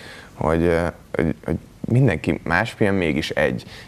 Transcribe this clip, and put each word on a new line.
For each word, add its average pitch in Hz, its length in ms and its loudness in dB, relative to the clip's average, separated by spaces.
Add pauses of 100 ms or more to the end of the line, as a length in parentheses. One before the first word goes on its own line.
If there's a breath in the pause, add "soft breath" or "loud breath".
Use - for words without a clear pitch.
(340 loud breath)
hogy, 82 280 0
ö, 85 240 2 (300)
hogy, - 200 0 (100)
hogy 85 100 -2 (240)
mindenki 120 640 2
másmilyen, 98 500 0
mégis 80 360 0
egy. 65 360 0 (220 loud breath)